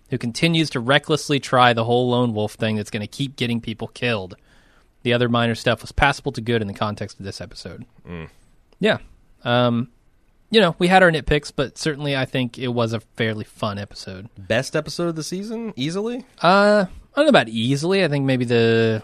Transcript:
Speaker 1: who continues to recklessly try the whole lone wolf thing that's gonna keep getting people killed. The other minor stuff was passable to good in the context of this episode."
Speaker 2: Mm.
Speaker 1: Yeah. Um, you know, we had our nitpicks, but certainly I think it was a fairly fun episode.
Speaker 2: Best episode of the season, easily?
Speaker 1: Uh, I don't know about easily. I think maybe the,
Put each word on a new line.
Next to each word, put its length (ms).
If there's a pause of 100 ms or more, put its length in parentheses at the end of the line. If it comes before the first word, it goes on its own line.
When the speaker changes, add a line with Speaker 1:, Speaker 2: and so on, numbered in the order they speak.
(100)
Speaker 1:
who 80
continues 520
to 100
recklessly 600
try 320
the 120
whole 260
lone 220
wolf 220
thing 220
that's 140
gonna 180
keep 260
getting 260
people 280
killed. 480 (640)
The 100
other 160
minor 280
stuff 260
was 80
passable 420
to 80
good 220
in 60
the 60
context 440
of 80
this 140
episode." 440 (240)
Speaker 2:
Mm. 200 (500)
Speaker 1:
Yeah. 200 (460)
Um, 440 (640)
you 100
know, 180
we 80
had 160
our 80
nitpicks, 440
but 220
certainly 400
I 100
think 320
it 100
was 240
a 80
fairly 440
fun 320
episode. 520 (100)
Speaker 2:
Best 380
episode 320
of 80
the 80
season, 500
easily? 500 (160)
Speaker 1:
Uh, 460
I 300
don't 100
know 40
about 180
easily. 560
I 40
think 160
maybe 200
the, 600